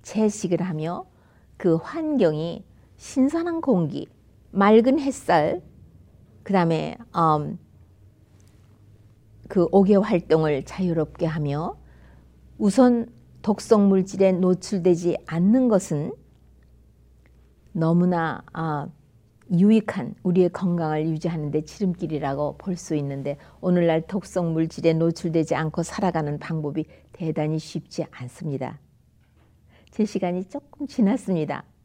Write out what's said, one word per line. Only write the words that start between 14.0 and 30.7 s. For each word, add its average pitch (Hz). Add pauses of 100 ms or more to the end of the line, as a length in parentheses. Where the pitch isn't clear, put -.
노출되지 180
않는 208
것은 185 (1600)
너무나, 165 (100)
아, 151 (640)
유익한 196
우리의 180
건강을 165
유지하는 160
데 151
지름길이라고 151
볼 180
수 -
있는데, 139 (220)
오늘날 170
독성 175
물질에 160
노출되지 165
않고 160
살아가는 156
방법이 151 (260)
대단히 156
쉽지 -
않습니다. 135 (1120)
제 214
시간이 185
조금 -